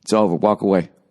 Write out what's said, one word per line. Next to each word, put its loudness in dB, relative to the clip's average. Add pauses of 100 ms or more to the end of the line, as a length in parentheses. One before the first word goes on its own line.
It's -8
over. 0
Walk 0
away. 0 (200)